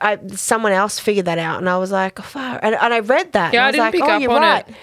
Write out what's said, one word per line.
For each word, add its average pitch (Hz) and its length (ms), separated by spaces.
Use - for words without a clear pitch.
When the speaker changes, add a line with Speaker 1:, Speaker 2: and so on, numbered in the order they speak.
Speaker 1:
I, 208 160
someone 220 380
else 196 260
figured 202 280
that 165 120
out, 165 200
and 185 100
I 180 80
was 185 120
like, 190 300
"Oh, 196 40
fuck." 254 380
And, 214 140
and 233 180
I 233 60
read 254 320
that, 180 220
Speaker 2:
Yeah, 233 80
Speaker 1:
and - 0
I - 20
Speaker 2:
I 269 60
Speaker 1:
was 262 60
Speaker 2:
didn't 302 100
Speaker 1:
like, - 80
Speaker 2:
pick 339 100
Speaker 1:
"Oh, 277 120
Speaker 2:
up 302 60
Speaker 1:
you're 247 100
Speaker 2:
on 277 100
Speaker 1:
right." 302 260
Speaker 2:
it. 220 160